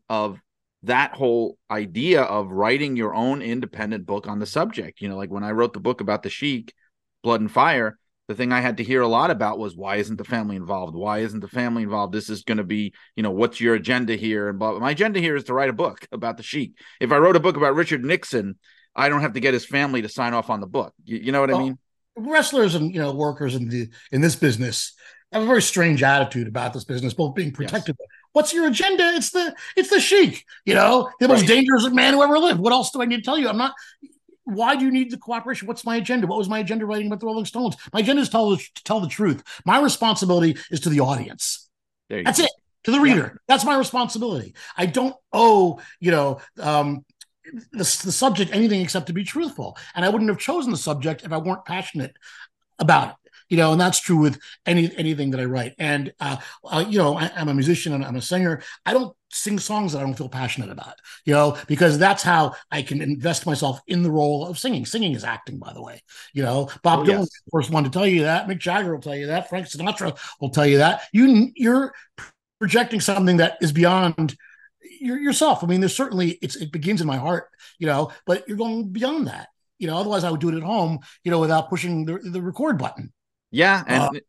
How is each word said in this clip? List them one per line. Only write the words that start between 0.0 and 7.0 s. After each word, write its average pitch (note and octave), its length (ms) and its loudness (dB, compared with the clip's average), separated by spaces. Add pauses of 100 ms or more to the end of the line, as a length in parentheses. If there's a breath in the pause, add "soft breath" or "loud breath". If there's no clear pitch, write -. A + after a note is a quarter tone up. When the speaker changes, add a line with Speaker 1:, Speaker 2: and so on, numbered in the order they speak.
Speaker 1:
of G#2+ 300 -4 (440)
that B2+ 300 0
whole A#2 440 0 (120)
idea G#2+ 520 0
of G2+ 300 -2
writing B2+ 440 0
your A2 180 -2
own B2+ 280 -2
independent A2 640 -6
book G2+ 220 -6
on G#2 120 -8
the G#2 60 -6
subject. A#2+ 560 -6
You G2+ 80 -8
know, G2 80 -8
like F#2+ 120 -10
when G2+ 140 -8
I G#2 80 -6
wrote A#2 220 0
the G#2 80 -10
book A#2+ 200 -2
about G#2 220 -2
the G2 60 -6
Sheik, C3 440 -6 (480)